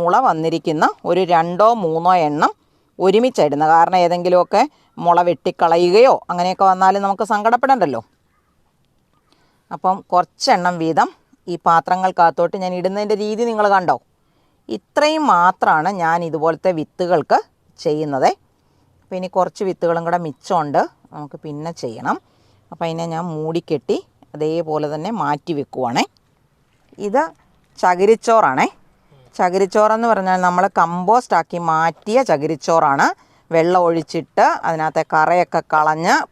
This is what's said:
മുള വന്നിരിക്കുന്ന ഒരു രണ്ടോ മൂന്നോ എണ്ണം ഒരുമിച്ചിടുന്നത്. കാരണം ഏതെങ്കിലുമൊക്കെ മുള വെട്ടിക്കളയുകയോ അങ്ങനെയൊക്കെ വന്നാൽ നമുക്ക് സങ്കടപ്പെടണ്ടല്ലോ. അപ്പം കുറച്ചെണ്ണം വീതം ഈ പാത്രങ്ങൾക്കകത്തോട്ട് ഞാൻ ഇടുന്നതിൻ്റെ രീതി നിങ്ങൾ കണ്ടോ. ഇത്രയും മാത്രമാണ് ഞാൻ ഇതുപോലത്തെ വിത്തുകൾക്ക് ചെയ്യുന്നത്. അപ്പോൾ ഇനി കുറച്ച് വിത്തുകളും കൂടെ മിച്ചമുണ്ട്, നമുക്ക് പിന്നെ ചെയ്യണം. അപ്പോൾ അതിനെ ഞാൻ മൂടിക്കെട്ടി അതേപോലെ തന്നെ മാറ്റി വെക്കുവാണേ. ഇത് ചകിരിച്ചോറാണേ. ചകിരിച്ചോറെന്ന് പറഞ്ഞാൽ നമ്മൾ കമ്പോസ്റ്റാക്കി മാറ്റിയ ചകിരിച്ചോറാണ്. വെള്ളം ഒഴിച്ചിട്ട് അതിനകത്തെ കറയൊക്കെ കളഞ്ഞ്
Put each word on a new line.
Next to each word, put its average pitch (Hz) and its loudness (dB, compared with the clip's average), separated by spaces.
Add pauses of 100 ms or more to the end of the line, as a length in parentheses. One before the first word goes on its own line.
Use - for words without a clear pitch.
മുള 175 2 (140)
വന്നിരിക്കുന്ന 160 -2 (260)
ഒരു 180 2 (100)
രണ്ടോ 175 2 (160)
മൂന്നോ 165 0 (140)
എണ്ണം 220 0 (520)
ഒരുമിച്ചിടുന്നത്. 170 2
കാരണം 170 4
ഏതെങ്കിലുമൊക്കെ 180 0 (440)
മുള 170 4 (100)
വെട്ടിക്കളയുകയോ 175 2 (160)
അങ്ങനെയൊക്കെ 180 -2
വന്നാൽ 190 2
നമുക്ക് 196 -2
സങ്കടപ്പെടണ്ടല്ലോ. 208 0 (1700)
അപ്പം 190 -2 (160)
കുറച്ചെണ്ണം 180 0
വീതം 175 2 (420)
ഈ 170 -6 (100)
പാത്രങ്ങൾക്കകത്തോട്ട് 175 2 (100)
ഞാൻ 180 -4 (100)
ഇടുന്നതിൻ്റെ 208 -2
രീതി 214 -4
നിങ്ങൾ 214 0 (100)
കണ്ടോ. 156 0 (800)
ഇത്രയും 302 -2
മാത്രമാണ് 175 2 (140)
ഞാൻ 165 0 (120)
ഇതുപോലത്തെ 160 -2
വിത്തുകൾക്ക് 175 -2 (440)
ചെയ്യുന്നത്. 151 0 (760)
അപ്പോൾ 185 -14
ഇനി 185 -10
കുറച്ച് 185 -4
വിത്തുകളും 170 -4
കൂടെ 175 -2
മിച്ചമുണ്ട്, 156 -4 (360)
നമുക്ക് 151 -16
പിന്നെ 151 -12 (100)
ചെയ്യണം. 127 -8 (540)
അപ്പോൾ 170 -10
അതിനെ 165 -6 (100)
ഞാൻ 170 -8 (100)
മൂടിക്കെട്ടി 160 -4 (380)
അതേപോലെ 156 -4
തന്നെ 156 -8
മാറ്റി 147 -4
വെക്കുവാണേ. 131 -4 (1040)
ഇത് 233 0 (640)
ചകിരിച്ചോറാണേ. 196 2 (720)
ചകിരിച്ചോറെന്ന് 214 0
പറഞ്ഞാൽ 185 0
നമ്മൾ 180 2 (140)
കമ്പോസ്റ്റാക്കി 180 0 (120)
മാറ്റിയ 165 0
ചകിരിച്ചോറാണ്. 151 0 (500)
വെള്ളം 175 2
ഒഴിച്ചിട്ട് 165 -2 (200)
അതിനകത്തെ 156 -2 (100)
കറയൊക്കെ 165 2 (140)
കളഞ്ഞ് 156 2 (160)